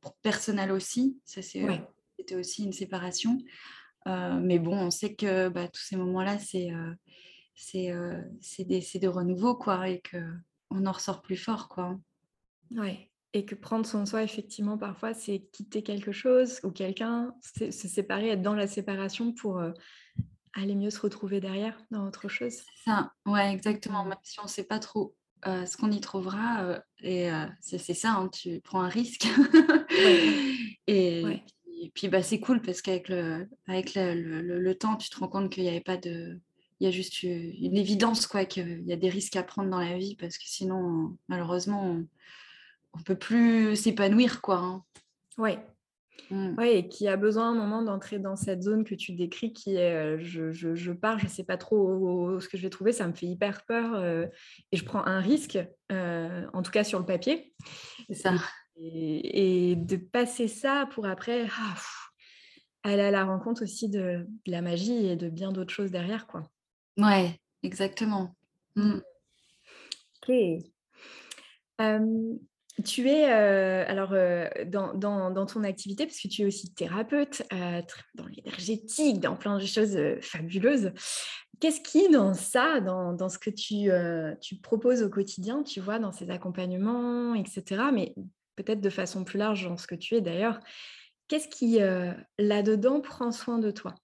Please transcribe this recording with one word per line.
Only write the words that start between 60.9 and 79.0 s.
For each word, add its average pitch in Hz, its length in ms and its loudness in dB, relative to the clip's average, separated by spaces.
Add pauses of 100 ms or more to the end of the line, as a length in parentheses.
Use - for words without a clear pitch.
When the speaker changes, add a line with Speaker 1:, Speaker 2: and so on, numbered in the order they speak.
Speaker 2:
pour 214 120 -6
après, 233 420 -2 (120)
ah, 208 160 -6 (1080)
aller 202 200 4
à 202 80 4
la 196 140 4
rencontre 190 380 -2
aussi 214 260 -4
de, 180 360 -2 (200)
de 185 60 -4
la 175 100 -2
magie 196 460 0
et 180 80 2
de 170 140 -4
bien 180 220 -6
d'autres 185 220 -4
choses 196 180 -4
derrière, 185 360 -4
quoi. - 240 -12 (460)
Speaker 1:
Ouais, 196 420 6 (240)
exactement. 190 720 -2 (400)
Mmh. 208 80 2
Speaker 2:
Mmh. 202 180 4 (1200)
Ok. 185 480 2 (1080)
Hem, 220 580 2 (480)
tu 247 240 0
es, 302 200 8
heu, 196 580 6
alors, 196 260 -2
heu, 180 340 4 (200)
dans, 190 260 -2
dans, 196 380 0
dans 196 140 0
ton 214 180 -4
activité, 196 420 -4
parce - 140 -10
que - 80 -8
tu - 160 -4
es - 20 4
aussi 196 280 -2
thérapeute, 226 680 -2 (100)
heu, 175 280 -2
tr-, - 220 -14 (120)
dans - 120 -14
l'énergétique, 220 920 0